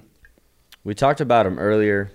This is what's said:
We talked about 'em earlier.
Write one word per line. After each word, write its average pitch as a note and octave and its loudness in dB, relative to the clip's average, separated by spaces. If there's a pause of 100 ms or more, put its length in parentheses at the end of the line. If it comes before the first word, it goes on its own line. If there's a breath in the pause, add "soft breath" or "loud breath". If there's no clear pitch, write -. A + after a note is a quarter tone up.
(840)
We G2+ -6
talked C#3+ 0
about A#2+ 2
'em F#2 -4
earlier. G#2 0